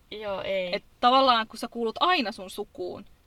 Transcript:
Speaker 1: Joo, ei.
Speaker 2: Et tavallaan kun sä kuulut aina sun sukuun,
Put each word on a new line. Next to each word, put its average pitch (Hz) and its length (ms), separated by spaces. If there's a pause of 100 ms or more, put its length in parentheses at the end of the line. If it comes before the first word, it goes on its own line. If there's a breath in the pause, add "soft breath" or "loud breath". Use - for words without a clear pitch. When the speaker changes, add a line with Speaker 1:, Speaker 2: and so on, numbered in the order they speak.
(100)
Speaker 1:
Joo, 208 300
ei. 190 360
Speaker 2:
Et 202 80 (160)
tavallaan 247 480
kun - 100
sä 240 100
kuulut 233 320
aina 330 320
sun 190 180
sukuun, - 540 (220)